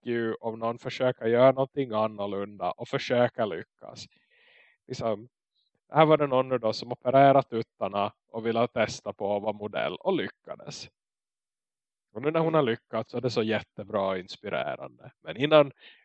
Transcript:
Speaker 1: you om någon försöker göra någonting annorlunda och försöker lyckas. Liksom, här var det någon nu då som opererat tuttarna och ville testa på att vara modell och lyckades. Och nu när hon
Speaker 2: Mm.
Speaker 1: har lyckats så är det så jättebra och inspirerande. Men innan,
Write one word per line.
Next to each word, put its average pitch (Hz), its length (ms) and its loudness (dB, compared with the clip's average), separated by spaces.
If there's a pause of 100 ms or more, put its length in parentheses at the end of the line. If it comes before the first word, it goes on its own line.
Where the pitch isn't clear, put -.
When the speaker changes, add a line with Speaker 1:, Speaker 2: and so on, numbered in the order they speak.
Speaker 1:
you 117 360 -2
om 113 200 -8
någon 117 180 -4
försöker 127 480 -2
göra 120 260 6
någonting 135 400 -2
annorlunda 101 800 -4
och - 160 -12
försöker 120 580 0
lyckas. - 600 -12 (840)
Liksom, 117 400 -6 (600)
här 151 160 6
var 156 120 6
det 147 100 0
någon 131 220 0
nu 127 80 0
då 110 160 0
som 120 180 -8
opererat 135 580 6
tuttarna 101 640 -4 (140)
och 113 180 -10
ville 117 220 0
testa 104 460 -4
på 104 220 -4
att 101 60 -4
vara 107 120 -4
modell 104 420 -6
och 196 180 -4
lyckades. - 760 -10 (1200)
Och 107 80 -10
nu 147 100 -2
när 165 80 0
hon 160 80 0
Speaker 2:
Mm. 160 80 0
Speaker 1:
har 151 80 4
lyckats 113 480 -4
så 123 60 -8
är 120 40 -4
det 127 100 -2
så 113 120 -2
jättebra 101 640 -4
och 95 100 -2
inspirerande. 92 920 -8 (100)
Men 156 160 -12
innan, 147 340 6 (340)